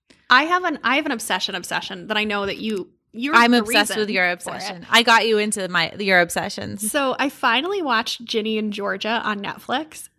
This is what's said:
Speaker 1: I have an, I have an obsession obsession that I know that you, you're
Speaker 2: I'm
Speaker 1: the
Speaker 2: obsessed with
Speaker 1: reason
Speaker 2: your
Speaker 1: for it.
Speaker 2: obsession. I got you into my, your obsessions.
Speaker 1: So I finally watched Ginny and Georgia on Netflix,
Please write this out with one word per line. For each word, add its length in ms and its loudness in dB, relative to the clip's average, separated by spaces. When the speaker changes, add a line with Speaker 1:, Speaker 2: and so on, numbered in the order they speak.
Speaker 1:
I 140 6
have 200 0
an, 200 -2
I 140 2
have 80 0
an 60 -2
obsession 440 -4
obsession 520 -8
that 100 -2
I 60 0
know 220 -2
that 120 -4
you, 320 -4
you're 220 0
Speaker 2:
I'm 160 8
Speaker 1:
the 80 6
Speaker 2:
obsessed 380 2
with 100 0
Speaker 1:
reason 60 -2
Speaker 2:
your 100 2
Speaker 1:
for 140 -10
it. 40 -8
Speaker 2:
obsession. 340 -10
I 140 6
got 240 4
you 100 4
into 300 -2
my, 320 0
your 220 4
obsessions. 680 -4
Speaker 1:
So 280 0
I 100 0
finally 520 0
watched 420 -2
Ginny 340 -2
and 140 -2
Georgia 520 -4
on 180 -4
Netflix, 680 -8